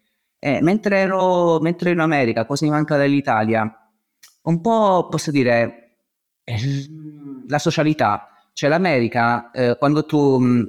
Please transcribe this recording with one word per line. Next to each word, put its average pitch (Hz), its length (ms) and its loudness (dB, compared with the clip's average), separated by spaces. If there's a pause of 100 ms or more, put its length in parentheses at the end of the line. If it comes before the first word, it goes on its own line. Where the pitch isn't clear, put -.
(380)
E 135 240 -2
mentre 202 360 0
ero, 185 600 2
mentre 170 320 -2
ero 175 80 0
in 160 60 0
America, 120 420 0
cosa 143 180 -4
mi 151 60 2
manca 151 260 0
dall'Italia? 117 720 0 (720)
Un 170 180 -2
po', 196 500 2
posso 156 220 -4
dire, 120 640 0 (480)
eh, 139 420 -4 (640)
la 143 100 -4
socialità. 151 760 -2 (240)
Cioè, 143 120 0
l'America, 120 800 0
eh, 123 260 0
quando 151 300 0
tu, 143 320 2
mm, 123 300 2